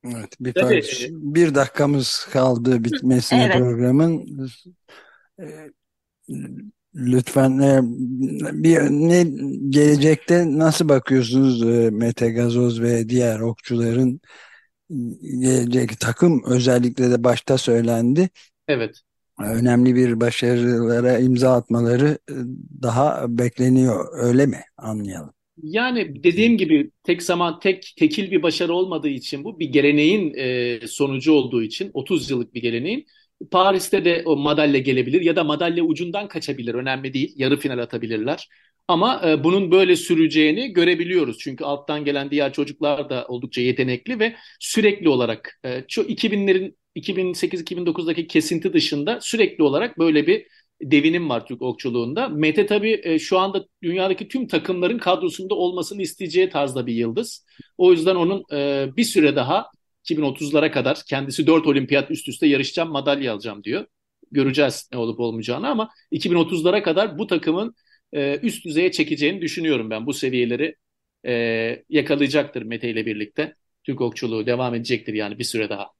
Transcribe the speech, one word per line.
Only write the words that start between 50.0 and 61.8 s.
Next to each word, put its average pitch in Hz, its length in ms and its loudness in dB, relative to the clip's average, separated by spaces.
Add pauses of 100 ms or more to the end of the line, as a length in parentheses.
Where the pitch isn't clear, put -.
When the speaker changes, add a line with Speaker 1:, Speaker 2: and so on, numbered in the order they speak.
Speaker 2:
bir 214 200 0 (340)
devinim 156 480 2
var 117 160 -4
Türk 123 160 -12
okçuluğunda. 123 680 -4
Mete 156 360 0
tabii, 208 380 0
e, 160 160 0
şu 185 200 0
anda 196 260 -2 (180)
dünyadaki 190 440 -4
tüm 254 200 -6
takımların 185 500 -2
kadrosunda 185 580 -2
olmasını 180 460 -4
isteyeceği 180 480 -2
tarzda 131 380 -4
bir 117 60 -6
yıldız. 117 520 -4 (320)
O 180 140 6
yüzden 175 240 4
onun, 180 280 0 (100)
e, 139 340 -2 (100)
bir 139 60 2
süre 147 320 2
daha 143 320 -2 (360)
iki 160 140 -4
bin 156 60 -2
otuzlara 147 480 0
kadar 135 360 -2
kendisi 139 400 -2
"Dört 156 200 4
olimpiyat 139 440 0